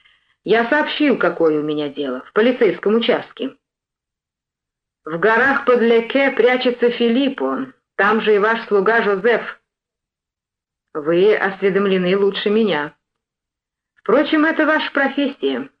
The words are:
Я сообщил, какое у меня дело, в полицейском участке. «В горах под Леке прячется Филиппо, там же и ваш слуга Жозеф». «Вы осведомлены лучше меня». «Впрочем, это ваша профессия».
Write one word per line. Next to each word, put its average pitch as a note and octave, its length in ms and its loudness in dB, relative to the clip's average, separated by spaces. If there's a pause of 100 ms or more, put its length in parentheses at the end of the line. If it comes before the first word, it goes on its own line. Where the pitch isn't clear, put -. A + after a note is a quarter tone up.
(460)
Я A3+ 240 0
сообщил, D4+ 480 0
какое E3 420 0
у - 20 -2
меня D3+ 280 -6
дело, C3+ 320 -8
в - 100 -20
полицейском G#3+ 640 0
участке. - 600 -4 (1500)
«В D#3+ 160 -8
горах A#3 460 2
под B3 160 4
Леке A#3 500 2
прячется B3 600 2
Филиппо, A#3 800 -2 (240)
там G#3 240 2
же G#3+ 140 2
и G3+ 40 2
ваш A3+ 300 0
слуга G#3 340 2
Жозеф». G3+ 580 -2 (1300)
«Вы F3 420 2
осведомлены F#3+ 840 0
лучше G3 320 -2
меня». F#3+ 460 -2 (1000)
«Впрочем, D4 500 0
это D#4 200 0
ваша D4+ 280 -2
профессия». C4+ 760 -4 (100)